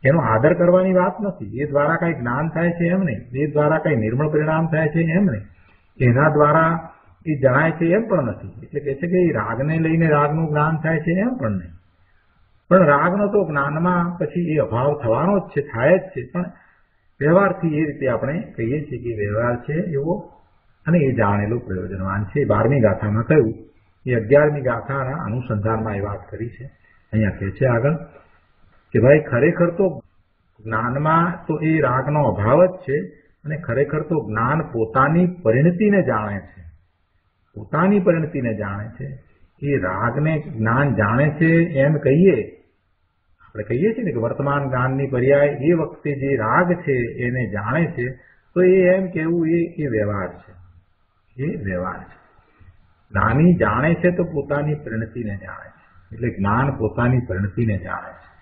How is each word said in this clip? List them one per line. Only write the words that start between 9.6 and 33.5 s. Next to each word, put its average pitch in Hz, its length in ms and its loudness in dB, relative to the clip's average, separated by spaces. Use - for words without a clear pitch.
લઈને 165 320 2
રાગનું 151 380 2
જ્ઞાન 151 300 0
થાય 160 220 -2
છે 165 180 -2
એમ 240 180 0
પણ 104 200 -4
નહીં. 85 180 -8
પણ 180 140 8
રાગનો 175 420 4
તો 208 160 2
જ્ઞાનમાં 160 680 0
પછી 175 340 -4
એ 156 120 0
અભાવ 123 360 0
થવાનો 135 400 0
જ 190 120 0
છે, - 160 -4
થાય - 340 2
જ 185 80 -4
છે, - 200 -10
પણ 180 200 -6
વ્યવહારથી 170 560 2
એ 151 80 0
રીતે 139 240 -4
આપણે 123 280 -2
કહીએ 120 300 -4
છીએ 127 180 -10
કે 120 160 -8
વ્યવહાર 107 440 0
છે 147 160 -6
એવો 151 260 -2
અને 170 140 4
એ 139 140 2
જાણેલો 104 460 0
પ્રયોજનવાન 95 680 -6
છે. 147 200 -4
બારમી 113 360 2
ગાથામાં 104 440 2
કહ્યું, 127 280 4
એ 127 80 -2
અગિયારમી 143 500 2
ગાથાના 127 580 -4
અનુસંધાનમાં 110 720 -2
એ 98 60 -4
વાત 101 220 -8
કરી - 280 -10
છે. 120 140 -18
અહીંયા 107 240 0
કહે 98 140 -6
છે - 160 -2
આગળ 123 300 2
કે - 60 2
ભાઈ 143 240 6
ખરેખર 165 480 2
તો 190 140 0
જ્ઞાનમાં 131 680 0
તો - 200 -4
એ 160 180 2
રાગનો 135 460 0
અભાવ 110 360 2
જ 180 180 4
છે 135 180 -4
અને 151 180 -8